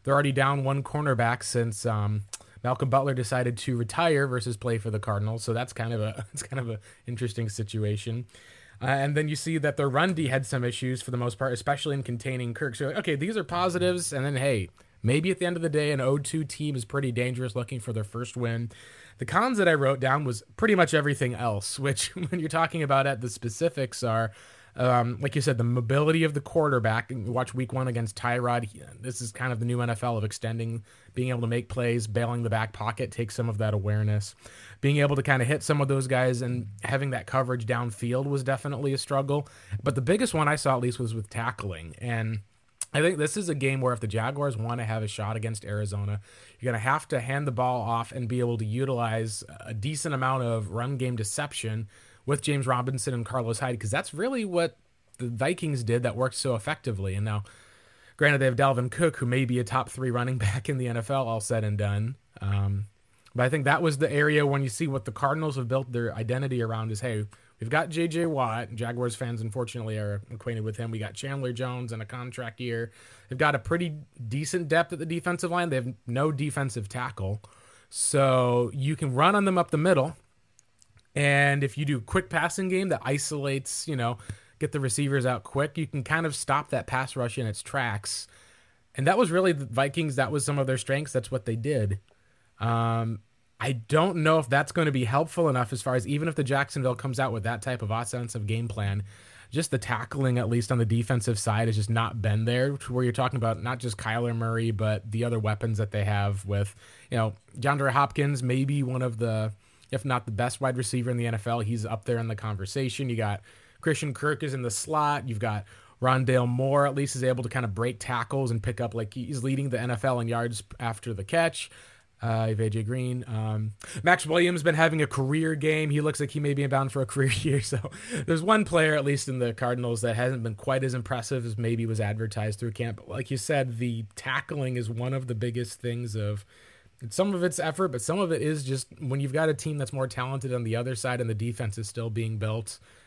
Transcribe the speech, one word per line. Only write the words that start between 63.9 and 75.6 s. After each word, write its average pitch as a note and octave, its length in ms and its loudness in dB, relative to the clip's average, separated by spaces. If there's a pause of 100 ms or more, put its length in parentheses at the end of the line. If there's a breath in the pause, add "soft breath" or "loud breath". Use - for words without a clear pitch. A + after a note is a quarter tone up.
the D3+ 120 2
area D3 360 4
when C#3 160 2
you C3+ 60 0
see D#3+ 180 -4
what C3+ 180 -2
the A2+ 80 -8
Cardinals D3 440 0
have B2 120 -4
built C3 240 -2
their A#2 220 -2
identity B2 480 -2
around A2+ 280 -2
is, G2+ 100 -6
hey, A2 260 -2 (340 soft breath)
we've A2+ 100 -6
got D#3+ 200 0
J E3 180 0
J E3 180 0
Watt. A#2+ 480 -2
Jaguars A#2+ 400 -2
fans, A#2+ 260 -4
unfortunately, A2+ 560 -4
are G#2 240 -2 (120)
acquainted A2+ 320 -6
with G#2+ 140 -6
him. A#2 120 -4
We A2 80 -4
got G#2 160 -8
Chandler C#3 380 -4
Jones B2 400 -4
in A2 80 -6
a A2 60 -8
contract B2 520 -10
year. A#2 320 -4 (380 loud breath)
They've C3 100 -4
got D3 160 6
a C3 60 0
pretty E3+ 340 0 (320)
decent D3+ 400 -2
depth E3 260 4
at E3 60 -4
the E3 80 -6
defensive E3+ 460 -2
line. F3 160 2